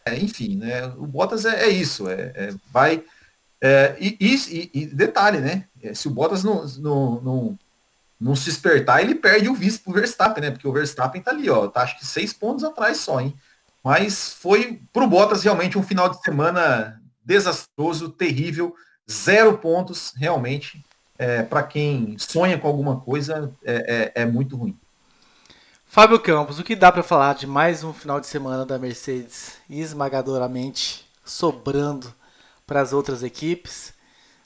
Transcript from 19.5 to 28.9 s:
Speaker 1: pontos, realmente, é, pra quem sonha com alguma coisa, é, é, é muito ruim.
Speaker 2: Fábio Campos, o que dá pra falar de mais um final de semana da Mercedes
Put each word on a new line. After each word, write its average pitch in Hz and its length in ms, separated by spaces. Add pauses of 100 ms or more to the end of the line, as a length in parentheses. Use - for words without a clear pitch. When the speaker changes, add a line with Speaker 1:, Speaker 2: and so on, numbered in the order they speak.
Speaker 1:
pontos, 175 600
realmente, 143 680 (320)
é, 120 280
pra 147 180
quem 139 560
sonha 175 400
com 156 80
alguma 143 340
coisa, 143 520 (120)
é, 117 500
é, 117 80
é 117 40
muito 131 300
ruim. 113 200 (1120)
Speaker 2:
Fábio 220 320
Campos, 147 400
o 175 60
que 226 100
dá 185 160
pra 175 140
falar 139 320
de 139 100
mais 151 380
um 160 100
final 143 260
de - 60
semana 131 400
da 131 140
Mercedes 127 720 (180)